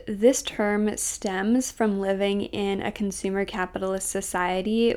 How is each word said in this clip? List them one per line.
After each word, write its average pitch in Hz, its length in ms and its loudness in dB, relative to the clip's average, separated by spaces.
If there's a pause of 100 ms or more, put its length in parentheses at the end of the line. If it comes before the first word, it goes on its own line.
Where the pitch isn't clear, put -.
this 220 360 4
term 208 540 0
stems 208 760 0
from 202 300 0
living 196 420 0
in 196 400 -2
a - 80 -4
consumer 196 540 -2
capitalist 190 640 -4
society 190 880 0